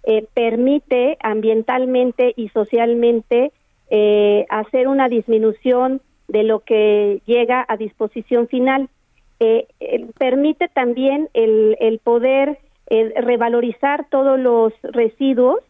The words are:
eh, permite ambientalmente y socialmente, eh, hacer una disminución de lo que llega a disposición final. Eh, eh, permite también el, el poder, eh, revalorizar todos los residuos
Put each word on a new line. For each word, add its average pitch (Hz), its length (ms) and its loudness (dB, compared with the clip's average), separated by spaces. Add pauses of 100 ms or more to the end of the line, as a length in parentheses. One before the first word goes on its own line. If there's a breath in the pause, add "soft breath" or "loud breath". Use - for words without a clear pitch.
eh, 220 320 0
permite 247 880 0
ambientalmente 247 1120 -2
y 220 140 -8
socialmente, 233 1000 0 (360)
eh, 208 640 2
hacer 214 360 -2
una 269 220 0
disminución 240 920 0 (240)
de 214 160 -2
lo 220 180 0
que 208 640 0
llega 240 420 0
a 214 120 -6
disposición 226 720 -4
final. 262 420 -2 (500)
Eh, 226 260 2 (140)
eh, 240 260 -6 (120)
permite 285 500 0
también 269 640 -2
el, 220 480 2
el 226 200 0
poder, 262 580 0 (320)
eh, 220 260 0
revalorizar 240 960 -2
todos 269 280 2
los 233 440 2
residuos 247 880 0